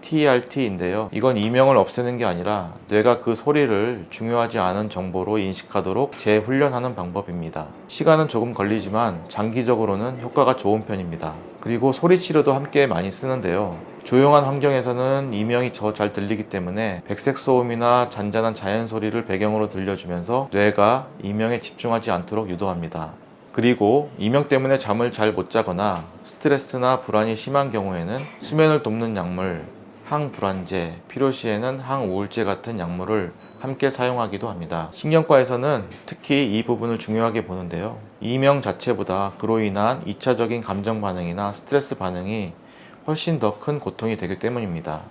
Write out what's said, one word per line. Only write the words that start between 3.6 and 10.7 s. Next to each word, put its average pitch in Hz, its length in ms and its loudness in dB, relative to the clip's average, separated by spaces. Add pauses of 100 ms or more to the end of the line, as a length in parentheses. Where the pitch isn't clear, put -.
중요하지 113 480 -2
않은 101 320 0
정보로 95 480 -2
인식하도록 95 800 -2
재훈련하는 127 760 2
방법입니다. 87 720 -6 (220)
시간은 156 400 4
조금 120 260 -2
걸리지만 101 760 0
장기적으로는 113 920 0
효과가 127 340 4
좋은 110 300 0